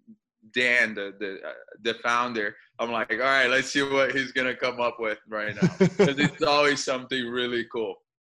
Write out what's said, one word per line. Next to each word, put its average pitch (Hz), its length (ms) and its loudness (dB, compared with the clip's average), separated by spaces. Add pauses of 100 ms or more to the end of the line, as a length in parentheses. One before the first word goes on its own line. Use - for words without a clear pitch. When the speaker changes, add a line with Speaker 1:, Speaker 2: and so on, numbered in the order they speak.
(540)
Speaker 1:
Dan, 120 400 2
the, 101 260 -6
the, 98 140 -4 (120)
uh, 76 60 -10 (300)
the 113 200 -2
founder, 120 540 0 (220)
I'm 117 120 -2
like, 113 220 -4
"All 110 60 -2
right, 131 300 4
let's 131 220 2
see 143 120 2
what 139 300 2
he's 135 200 -2
gonna 127 240 -2
come 123 240 -4
up 120 180 0
with 110 200 -4 (100)
right 107 260 -4
now." 127 140 2
Speaker 2:
<laughs> - 100 -4
Speaker 1:
'Cause 175 400 2
it's 143 240 0
always 147 400 4
something 127 460 -4
really 120 420 -2
cool. 107 240 -4 (300)